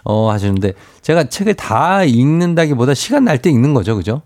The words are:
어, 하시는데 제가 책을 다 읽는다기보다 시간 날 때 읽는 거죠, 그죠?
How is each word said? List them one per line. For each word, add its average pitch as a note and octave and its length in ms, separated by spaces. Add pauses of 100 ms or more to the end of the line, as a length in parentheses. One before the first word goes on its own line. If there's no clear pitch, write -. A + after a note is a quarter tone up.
어, G#2+ 260
하시는데 G2+ 420 (300)
제가 D#3+ 220
책을 G3+ 300
다 E3 500
읽는다기보다 D3 920
시간 C4 320
날 D#3 160
때 F#3 80
읽는 C#3 240
거죠, A2 200
그죠? G#2+ 320